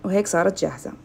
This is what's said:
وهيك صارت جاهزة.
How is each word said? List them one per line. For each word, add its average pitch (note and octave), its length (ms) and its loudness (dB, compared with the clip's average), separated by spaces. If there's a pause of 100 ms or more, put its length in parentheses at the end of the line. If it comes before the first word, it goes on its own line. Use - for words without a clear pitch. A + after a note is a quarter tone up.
وهيك G3 220 2
صارت F3 340 2
جاهزة. - 320 -4 (120)